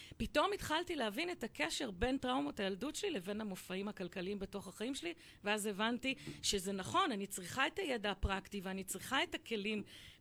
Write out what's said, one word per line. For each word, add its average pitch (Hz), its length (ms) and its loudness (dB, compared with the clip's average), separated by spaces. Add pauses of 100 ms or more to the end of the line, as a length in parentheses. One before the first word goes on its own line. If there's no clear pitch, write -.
(180)
פתאום 320 360 4
התחלתי 339 420 0
להבין 254 360 0
את - 120 -6
הקשר 285 480 0
בין 240 260 2
טראומות 269 420 0
הילדות 196 360 0
שלי 415 140 0
לבין 208 320 -2
המופעים 196 460 -4
הכלכליים 196 520 -4
בתוך 190 280 -6
החיים 240 280 -4
שלי, 330 180 -4 (300)
ואז 208 220 4
הבנתי 226 500 2 (260)
שזה 196 300 2
נכון, 269 400 4
אני 196 160 0
צריכה 226 400 0
את - 120 -4
הידע 208 320 0
הפרקטי, 196 520 -2
ואני 190 200 -2
צריכה 262 400 0
את 339 120 -2
הכלים. 214 480 -2 (380)